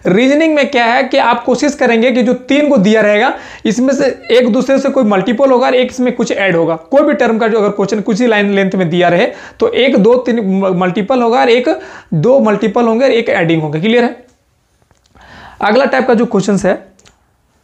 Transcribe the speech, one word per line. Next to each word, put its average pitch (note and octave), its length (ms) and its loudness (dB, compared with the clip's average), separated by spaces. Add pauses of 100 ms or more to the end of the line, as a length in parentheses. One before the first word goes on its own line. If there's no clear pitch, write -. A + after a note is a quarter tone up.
रीजनिंग C#4+ 480 2
में C#4 140 0
क्या A#3+ 160 0
है B3+ 180 0
कि C4+ 160 -2
आप - 240 0
कोशिश C4 320 -2
करेंगे A#3+ 360 0
कि A#3+ 120 0
जो B3 100 0
तीन C#4 360 0
को C#4+ 100 2
दिया G#3+ 220 2
रहेगा G#3 320 0 (320)
इसमें B3 280 0
से - 140 0 (240)
एक A#3+ 180 2
दूसरे C4 300 0
से C#4 100 -2
कोई C4 160 0
मल्टीपल G#3+ 460 0
होगा B3+ 160 2
और C4 80 0
एक B3 160 0
इसमें B3 240 -2
कुछ B3 160 -4
ऐड F#3+ 240 0
होगा। E3 200 0
कोई C#4 280 0
भी D4+ 120 0
टर्म A#3 240 0
का A3+ 80 0
जो A3 100 0
अगर G#3 140 0
क्वेश्चन G3+ 300 -4
कुछ G#3+ 200 -2
ही B3+ 60 2
लाइन G#3 240 0
लेंथ G3 220 0
में F#3 160 -2
दिया F3 200 2
रहे F3 160 2 (340)
तो - 100 0
एक B3+ 280 0
दो A3 200 4
तीन B3 240 -2
म-, F#3+ 340 -2
मल्टीपल F#3+ 460 -2
होगा A#3+ 180 0
और C4 100 2
एक B3 200 2 (460)
दो A#3 260 2
मल्टीपल G#3+ 440 0
होंगे A3+ 200 0
और C4+ 60 2
एक A3+ 200 0
एडिंग E3 300 0
होंगे। D#3 180 -6
क्लियर A3+ 240 0
है? - 220 -6 (1400)
अगला A#3 240 2
टाइप B3+ 220 -2
का B3 60 2
जो A3+ 140 2
क्वेश्चंस G3 380 -2
है - 200 -2 (800)